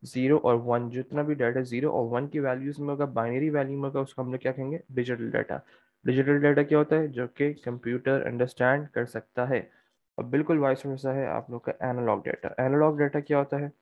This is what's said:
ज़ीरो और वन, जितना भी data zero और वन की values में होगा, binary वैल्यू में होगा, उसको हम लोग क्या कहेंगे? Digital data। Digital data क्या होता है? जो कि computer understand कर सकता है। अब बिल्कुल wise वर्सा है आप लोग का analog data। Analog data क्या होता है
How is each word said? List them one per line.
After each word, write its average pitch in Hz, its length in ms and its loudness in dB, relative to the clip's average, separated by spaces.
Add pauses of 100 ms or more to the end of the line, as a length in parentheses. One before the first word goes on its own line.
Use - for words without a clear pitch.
ज़ीरो 131 340 2
और 123 180 4
वन, 120 340 0
जितना 131 340 -6
भी 151 120 -2
data 127 260 0
zero 123 300 -2
और 120 160 -2
वन 123 200 -2
की 151 120 -4
values 135 400 -4
में 147 80 -4
होगा, 143 180 -2
binary 123 440 0
वैल्यू 139 280 -2
में 139 60 -4
होगा, 139 180 -2
उसको 135 200 -6
हम 127 100 -4
लोग 127 100 -4
क्या 131 100 0
कहेंगे? 135 300 -6 (100)
Digital 120 400 -4
data। - 300 -2 (440)
Digital 135 340 4
data 147 240 6
क्या 151 140 4
होता 151 180 4
है? 156 120 2
जो 127 200 -4
कि 143 260 -2
computer 123 680 -2
understand 127 680 0
कर 120 180 -2
सकता 120 400 -4
है। 123 240 -2 (500)
अब 123 60 -4
बिल्कुल 151 320 0
wise 135 280 2
वर्सा 135 260 -4
है 135 160 -2
आप - 240 -6
लोग 117 180 -8
का - 200 -4
analog 117 340 0
data। - 360 -6
Analog 147 400 4
data 147 200 2
क्या 147 180 0
होता 143 200 0
है 143 140 -4 (100)